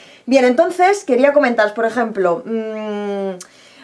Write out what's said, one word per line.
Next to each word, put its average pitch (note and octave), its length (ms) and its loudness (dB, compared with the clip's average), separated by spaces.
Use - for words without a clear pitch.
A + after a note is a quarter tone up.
Bien, B3+ 180 4
entonces F4+ 600 2
quería C4 280 2
comentaros, A#3 400 2
por A3+ 140 -2
ejemplo, G#3+ 580 -2
mm, G#3 920 -6